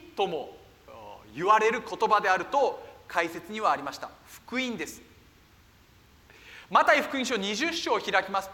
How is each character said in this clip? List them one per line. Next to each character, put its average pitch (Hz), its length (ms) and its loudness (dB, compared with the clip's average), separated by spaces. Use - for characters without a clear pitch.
と 196 100 2
も 156 300 -8
言 156 120 -4
わ 214 140 6
れ 226 120 4
る 247 100 -4
言 190 280 -2
葉 208 100 6
で 202 100 2
あ 185 80 4
る 175 60 -4
と - 420 0
解 170 220 0
説 175 240 -12
に 220 80 -6
は 180 100 4
あ 143 60 2
り 139 40 -10
ま 139 120 -8
し - 60 -14
た。 117 100 -10
福 240 120 -6
音 254 180 -4
で 156 100 -6
す。 - 160 -14
マ 247 140 6
タ 339 100 6
イ 285 80 4
福 - 140 -6
音 254 100 -2
書 247 120 0
二 202 180 -2
十 320 160 0
章 330 220 -2
を 202 80 2
開 190 240 0
き 196 60 -10
ま 196 100 0
す - 120 -14